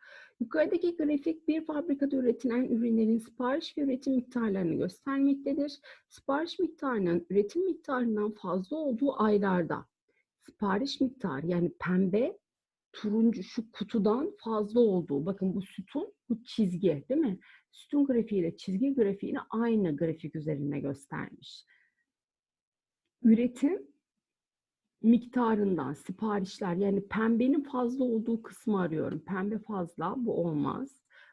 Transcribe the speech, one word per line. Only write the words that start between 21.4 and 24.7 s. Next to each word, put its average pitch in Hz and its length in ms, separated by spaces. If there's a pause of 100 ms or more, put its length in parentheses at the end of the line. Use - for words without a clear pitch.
Üretim 247 680 (1120)